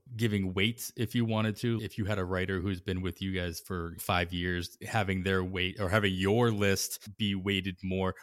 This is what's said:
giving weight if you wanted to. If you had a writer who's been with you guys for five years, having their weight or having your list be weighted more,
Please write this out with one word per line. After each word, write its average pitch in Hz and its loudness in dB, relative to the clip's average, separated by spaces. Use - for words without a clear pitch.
giving 104 2
weight 107 0
if 113 -4
you 120 2
wanted 110 2
to. 117 0
If 110 -8
you 107 -2
had 104 0
a 92 0
writer 92 0
who's 92 -2
been 92 -2
with 90 -4
you 95 -4
guys 90 -4
for 87 -6
five 87 0
years, 87 -2
having 95 0
their 95 2
weight 92 -2
or 98 0
having 101 4
your 104 4
list 101 0
be 101 0
weighted 95 0
more, 92 0